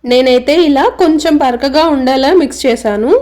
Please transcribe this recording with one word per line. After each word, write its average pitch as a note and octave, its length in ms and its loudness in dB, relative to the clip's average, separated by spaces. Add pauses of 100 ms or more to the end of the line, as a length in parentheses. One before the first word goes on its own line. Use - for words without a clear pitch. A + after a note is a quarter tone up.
(120)
నేనైతే B3+ 420 2 (140)
ఇలా C#4 160 2 (180)
కొంచెం D#4+ 420 0
బరకగా C4+ 400 -2 (100)
ఉండేలా C4 380 0 (100)
మిక్స్ - 240 -8
చేశాను. A3+ 560 -2